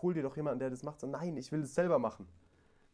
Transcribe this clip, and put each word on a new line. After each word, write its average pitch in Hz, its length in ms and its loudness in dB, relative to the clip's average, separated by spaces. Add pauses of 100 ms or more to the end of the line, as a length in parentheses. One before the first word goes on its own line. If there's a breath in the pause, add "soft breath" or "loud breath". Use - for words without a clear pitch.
hol 180 120 4
dir 160 100 0
doch 135 140 -2
jemanden, 143 220 0
der 131 100 0
das 127 140 -6
macht. 147 180 -8
So, 127 60 -4
nein, 151 280 -4
ich 131 160 -8
will 156 100 2
es 135 140 -6
selber 175 240 6
machen. 110 260 -2 (680)